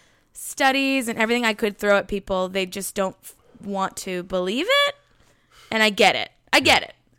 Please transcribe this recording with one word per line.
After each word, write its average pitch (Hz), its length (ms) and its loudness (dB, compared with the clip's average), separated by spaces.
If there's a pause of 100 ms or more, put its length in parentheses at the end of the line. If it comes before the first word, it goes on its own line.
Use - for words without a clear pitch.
(320)
studies 269 760 0
and 226 100 -4
everything 233 280 0
I 220 100 0
could 208 240 -4
throw 202 180 4
at 196 120 0
people, 190 400 -4
they 190 180 -2
just 190 300 -10
don't 190 260 -4
f-, - 140 -20 (280)
want 196 340 -4
to 180 260 -8
believe 190 420 -2 (220)
it. 571 60 -8 (760)
And 220 100 0
I 214 100 4
get 190 260 4
it. 107 140 -6 (220)
I 285 60 6
get 262 240 4
it. - 120 -12 (240)